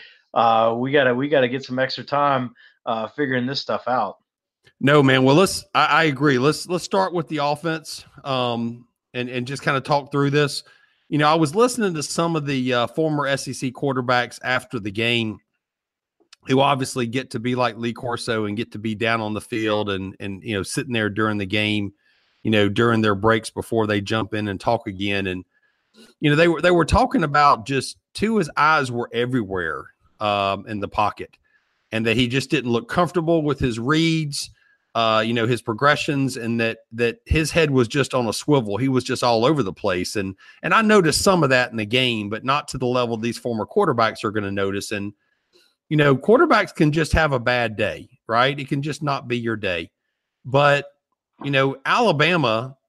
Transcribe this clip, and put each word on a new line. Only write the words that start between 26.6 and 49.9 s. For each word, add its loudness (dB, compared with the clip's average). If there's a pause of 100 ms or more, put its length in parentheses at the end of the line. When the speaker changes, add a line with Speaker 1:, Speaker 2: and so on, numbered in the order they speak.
Speaker 2:
they 4
were 4
talking 2
about 4
just -4 (160)
Tua's 0
eyes 2
were -6
everywhere, -4 (340)
um, 0
in -6
the -4
pocket, -4 (540)
and -2
that 2
he 2
just -4
didn't -2
look -2
comfortable 0
with -2
his -2
reads, -2 (460)
uh, 2
you -2
know, 0
his 0
progressions, 0
and -4
that, -2 (140)
that -2
his 0
head 2
was 4
just -2
on 0
a -2
swivel. 0
He -2
was 0
just -4
all 4
over 2
the -4
place. -4
And, -4 (280)
and -2
I 4
noticed 4
some 4
of 4
that 4
in -8
the -2
game, 0
but -8
not -2
to -8
the -2
level 0
these -4
former -4
quarterbacks 0
are -2
gonna -4
notice. -4
And, -6 (760)
you 0
know, 4
quarterbacks 4
can 2
just 0
have 4
a 0
bad 0
day, -4 (180)
right? 2
It -10
can -2
just -8
not -4
be -2
your -2
day. -4 (560)